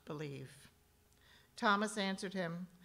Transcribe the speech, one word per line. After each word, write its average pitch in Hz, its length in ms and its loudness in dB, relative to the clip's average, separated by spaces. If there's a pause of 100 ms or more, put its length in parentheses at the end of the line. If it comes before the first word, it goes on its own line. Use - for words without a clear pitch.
believe." 143 640 -8 (880)
Thomas 214 400 4
answered 196 380 0
him, 175 340 -2 (160)